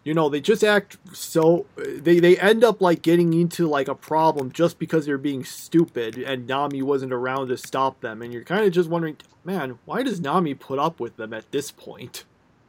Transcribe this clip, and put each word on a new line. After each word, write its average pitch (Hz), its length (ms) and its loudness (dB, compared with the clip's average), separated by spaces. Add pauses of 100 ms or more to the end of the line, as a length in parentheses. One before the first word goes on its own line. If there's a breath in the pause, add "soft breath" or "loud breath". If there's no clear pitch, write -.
you 151 100 -4
know, 160 160 2
they 147 100 -2
just 202 240 2
act 208 340 2 (140)
so, 165 540 2 (100)
they, 147 440 2
they 175 180 6
end 220 260 4
up, 214 180 4
like, 175 200 2
getting 170 320 4
into, 170 340 0
like, 139 200 0
a 139 80 -4
problem 151 560 0
just 165 260 0
because 160 300 -2
they're 143 100 -2
being 135 260 -4
stupid 123 760 -2
and 127 260 -6
Nami 139 380 -4
wasn't 135 280 -2
around 131 360 -4
to 123 100 -2
stop 135 440 -4
them. 110 200 -10
And 120 100 -12
you're 120 120 -12
kinda 202 260 0
just 170 220 0
wondering, 165 260 -4 (260)
"Man, 147 420 -8
why 185 180 -4
does 214 180 -4
Nami 151 320 0
put 135 240 -8
up 160 220 -2
with 117 180 -10
them 110 160 -10
at 110 180 -14
this 139 200 -6
point?" - 540 -18 (440)